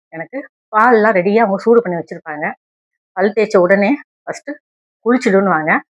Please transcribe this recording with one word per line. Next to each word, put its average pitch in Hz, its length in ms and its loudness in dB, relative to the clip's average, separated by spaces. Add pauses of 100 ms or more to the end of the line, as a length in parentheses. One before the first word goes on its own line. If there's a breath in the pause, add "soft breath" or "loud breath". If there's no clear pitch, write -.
எனக்கு 165 400 -14 (280)
பால்லாம் 220 380 4
ரெடியா 196 240 0
அவங்க 196 200 0
சூடு 233 240 2
பண்ணி 175 160 -6
வச்சிருப்பாங்க. 160 540 -10 (600)
பல் 202 200 -2
தேய்ச்ச 214 240 0
உடனே 196 400 2 (260)
ஃபர்ஸ்ட் - 280 -14 (540)
குளிச்சிடுன்னுவாங்க. 196 760 0 (120)